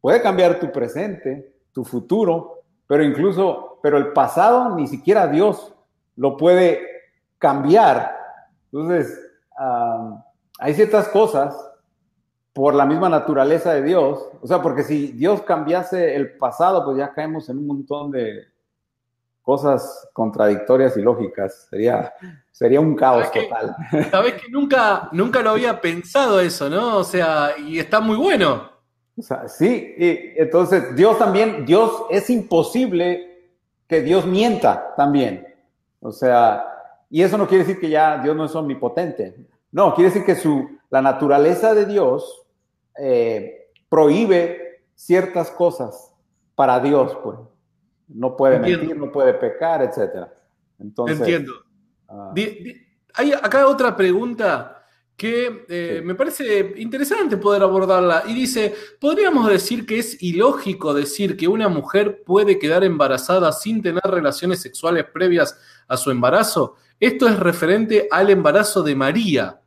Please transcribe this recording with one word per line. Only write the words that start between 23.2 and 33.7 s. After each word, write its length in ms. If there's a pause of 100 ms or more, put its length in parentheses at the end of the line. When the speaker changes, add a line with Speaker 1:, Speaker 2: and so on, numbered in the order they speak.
Speaker 2:
¿Sabes 60
qué? 160
Speaker 1:
total. 280 (160)
<laughs> 200
Speaker 2:
Sabes 300
que 80
nunca, 640
nunca 300
lo 100
había 300
pensado 580
eso, 300
¿no? 280
O 60
sea, 540
y 200
está 220
muy 180
bueno. 520 (480)
Speaker 1:
O 40
sea, 280
sí, 480
y 440
entonces 540
Dios 240
también, 460
Dios 440
es 200
imposible 1200 (360)